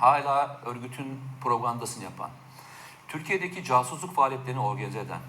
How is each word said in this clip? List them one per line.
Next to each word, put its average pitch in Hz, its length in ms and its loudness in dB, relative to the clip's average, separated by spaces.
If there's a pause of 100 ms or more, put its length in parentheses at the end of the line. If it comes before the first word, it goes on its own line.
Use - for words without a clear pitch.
hala 139 640 6
örgütün 127 560 -8 (200)
propagandasını 117 640 0
yapan, - 260 -10 (760)
Türkiye'deki 180 560 -4
casusluk 135 500 2
faaliyetlerini 131 460 2
organize 104 380 -2
eden, 90 300 -8